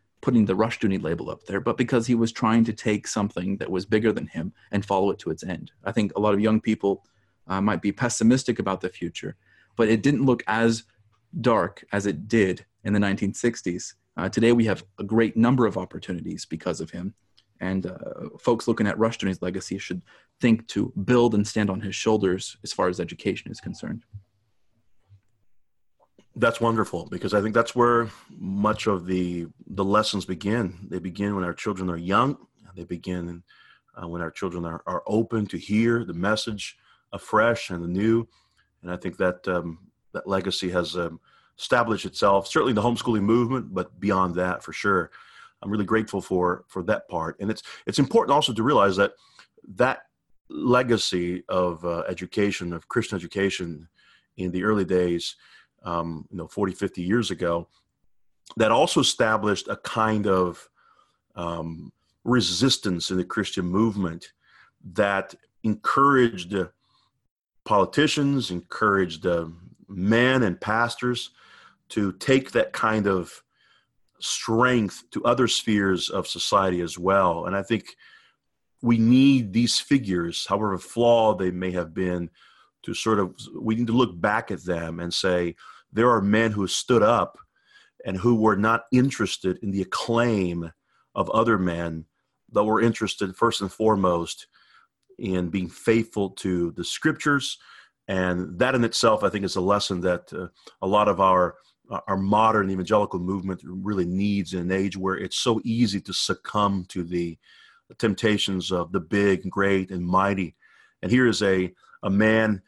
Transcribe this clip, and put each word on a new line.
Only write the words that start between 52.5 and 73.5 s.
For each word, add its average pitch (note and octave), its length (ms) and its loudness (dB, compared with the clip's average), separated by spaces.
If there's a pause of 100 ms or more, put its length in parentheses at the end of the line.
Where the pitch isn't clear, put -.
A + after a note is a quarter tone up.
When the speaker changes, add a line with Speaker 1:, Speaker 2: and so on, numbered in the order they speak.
Speaker 2:
of E2 160 -10
Christian G#2+ 300 -2
education E2+ 720 -4 (480)
in F2+ 140 -6
the F2+ 120 -4
early G#2 220 2
days, F2 500 0 (480)
um, E2+ 480 -6
you F#2+ 60 -12
know, D#2+ 100 -10
forty, F#2+ 260 -2
fifty - 280 -6
years G2 300 0
ago, E2+ 360 -2 (920)
that A2 140 4
also D3+ 280 4
established A2 680 2
a G#2 100 -6
kind A2 500 0
of, F#2 420 0 (640)
um, E2 560 -8 (340)
resistance G2+ 880 0
in F#2 60 0
the F2 60 2
Christian G2 420 -4
movement F#2+ 680 -2 (600)
that G2 400 0 (300)
encouraged A2+ 920 2 (1080)
politicians, C#3 880 2
encouraged, F#2 720 -2
uh, E2+ 200 0 (420)
men A#2 560 2
and F#2 160 0
pastors A#2 720 -4 (580)
to G2+ 240 -2
take - 380 0
that G#2+ 220 0
kind A2 340 0
of F#2 360 -2 (760)